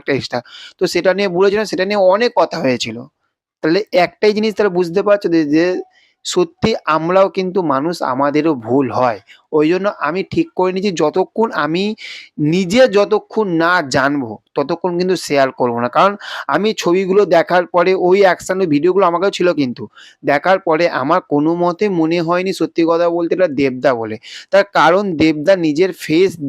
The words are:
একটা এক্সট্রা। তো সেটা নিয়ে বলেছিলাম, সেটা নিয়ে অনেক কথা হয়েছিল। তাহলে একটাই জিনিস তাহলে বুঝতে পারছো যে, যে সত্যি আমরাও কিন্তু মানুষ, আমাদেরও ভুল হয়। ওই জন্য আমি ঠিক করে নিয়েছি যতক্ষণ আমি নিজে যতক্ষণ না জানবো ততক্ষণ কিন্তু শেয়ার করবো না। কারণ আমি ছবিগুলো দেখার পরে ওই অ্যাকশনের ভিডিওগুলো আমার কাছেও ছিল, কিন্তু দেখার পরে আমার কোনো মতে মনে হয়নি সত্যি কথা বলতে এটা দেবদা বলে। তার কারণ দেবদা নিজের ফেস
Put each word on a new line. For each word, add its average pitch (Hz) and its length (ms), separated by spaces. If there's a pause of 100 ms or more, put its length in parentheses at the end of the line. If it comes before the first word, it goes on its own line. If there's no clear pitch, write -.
একটা 147 160
এক্সট্রা। 120 240 (380)
তো - 40 (100)
সেটা 180 260
নিয়ে 202 180
বলেছিলাম, 202 340
সেটা 175 180
নিয়ে 208 120 (140)
অনেক 226 160 (100)
কথা 208 240
হয়েছিল। 120 320 (640)
তাহলে 170 180 (240)
একটাই 214 320
জিনিস 220 200
তাহলে 208 220
বুঝতে 180 280
পারছো 202 280
যে, 165 60 (140)
যে 165 120 (580)
সত্যি 180 460 (260)
আমরাও 180 300 (100)
কিন্তু 185 220 (140)
মানুষ, 147 220 (180)
আমাদেরও 147 400 (140)
ভুল 131 200 (120)
হয়। 120 220 (380)
ওই 151 140
জন্য 185 140 (220)
আমি 175 120 (120)
ঠিক 165 160 (100)
করে 185 160
নিয়েছি 190 180 (100)
যতক্ষণ 185 460 (160)
আমি 165 200 (720)
নিজে 190 280 (140)
যতক্ষণ 202 500 (160)
না 170 100 (240)
জানবো 139 340 (260)
ততক্ষণ 165 440
কিন্তু 185 160 (100)
শেয়ার 139 220 (100)
করবো 120 260
না। 123 120
কারণ 185 160 (420)
আমি 190 140 (140)
ছবিগুলো 185 400 (140)
দেখার 175 280 (100)
পরে 180 180 (160)
ওই 185 180
অ্যাকশনের 185 480
ভিডিওগুলো 180 340
আমার 170 140
কাছেও 196 160
ছিল, 180 100 (120)
কিন্তু 123 240 (460)
দেখার 175 360
পরে 160 180 (160)
আমার 160 200 (120)
কোনো 147 180 (120)
মতে 175 220 (160)
মনে 160 260
হয়নি 180 340
সত্যি 165 300
কথা 170 160 (100)
বলতে 170 180
এটা 175 140 (120)
দেবদা 135 300 (100)
বলে। 110 160 (360)
তার 196 120 (140)
কারণ 170 260 (160)
দেবদা 156 340 (120)
নিজের 156 240 (140)
ফেস 175 260 (180)